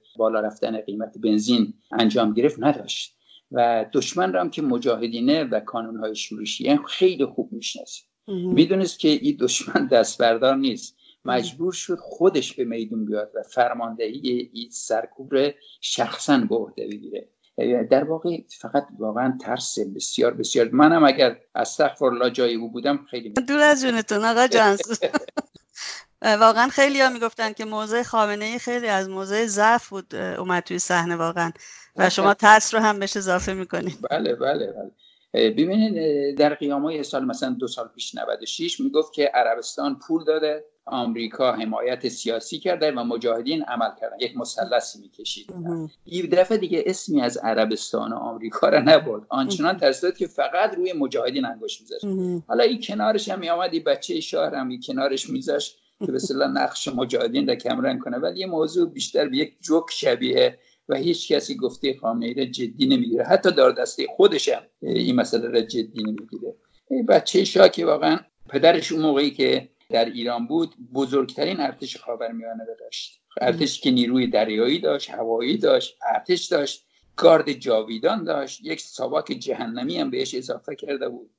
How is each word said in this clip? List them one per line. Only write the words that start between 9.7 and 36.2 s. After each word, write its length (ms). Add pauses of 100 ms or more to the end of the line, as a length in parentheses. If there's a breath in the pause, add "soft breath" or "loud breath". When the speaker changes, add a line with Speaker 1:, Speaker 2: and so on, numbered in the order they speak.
Speaker 1:
دستبردار 680
نیست. 400 (300 soft breath)
Speaker 2:
مهم. 120
Speaker 1:
مجبور 360
شد 280
خودش 520
به 120
میدون 400
بیاد 300
و 80
فرماندهی 1120
این 160
سرکوب 640
را 160 (320 soft breath)
شخصاً 560
به 180
عهده 320
بگیره. 400 (640)
در 120
واقع 340 (220)
فقط 280 (120)
واقعاً 420
ترس 380 (160)
بسیار، 380
بسیار. 360
منم 340
اگر 340 (180)
استغفرالله 760
جای 240
او 160
بودم، 400
خیلی 180
Speaker 2:
دور 300
از 220
جونتون 440
آقا 220
جانسو. 460
Speaker 1:
<laughs> 140 (1120 loud breath)
Speaker 2:
واقعاً 460
خیلی‌ها 420
می‌گفتن 440
که 120
موضع 380
خامنه‌ای 560
خیلی 280
از 220
موضع 360
ضعف 440
بود، 260
اه، 240
اومد 240
توی 160
صحنه 360
واقعاً. 360 (440 loud breath)
و 80
Speaker 1:
نه، 60
Speaker 2:
شما 240
Speaker 1:
خ- 40
Speaker 2:
ترس 360
رو 60
هم 200
بهش 180
اضافه 360
می‌کنید. 440 (140)
Speaker 1:
بله، 240
بله، 320
بله. 240 (420 soft breath)
اه، 160
ببینید، 480
اه، 380